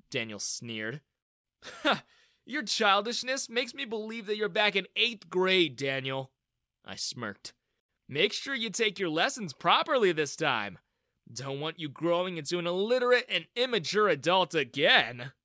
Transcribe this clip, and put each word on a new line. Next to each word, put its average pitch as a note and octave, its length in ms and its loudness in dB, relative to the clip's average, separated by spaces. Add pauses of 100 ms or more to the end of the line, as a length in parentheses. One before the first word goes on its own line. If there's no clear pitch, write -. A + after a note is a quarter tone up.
Daniel A2+ 300 -4
sneered. A2+ 640 -8 (600)
"Ha! - 440 -2 (400)
Your C4+ 180 -6
childishness A3 840 2
makes A#3 240 -2
me C#4 100 -8
believe A3 440 -6
that G#3+ 100 0
you're G#3+ 100 0
back G#3 300 2
in F#3+ 180 -2
eighth A3 340 -2
grade, F3+ 460 4
Daniel." C3+ 560 -4 (540)
I - 100 -10
smirked. - 580 -8 (540)
"Make E3 240 0
sure - 240 -6
you A3+ 140 -4
take G#3+ 280 -2
your F#3 120 -2
lessons F3+ 440 -2
properly A3 600 2
this D3+ 240 -2
time." A2+ 420 -2 (520)
"Don't C3+ 280 -8
want D#3 200 -6
you D3+ 100 -8
growing E3+ 480 0
into E3+ 220 -4
an E3+ 80 -2
illiterate A#3 640 4
and F3 260 -2
immature G#3+ 520 2
adult E3 480 2
again." C3+ 800 2 (100)